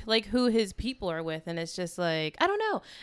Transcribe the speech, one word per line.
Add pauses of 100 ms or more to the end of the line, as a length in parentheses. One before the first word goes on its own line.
like,
who
his
people
are
with,
and
it's
just
like,
I
don't
know. (200)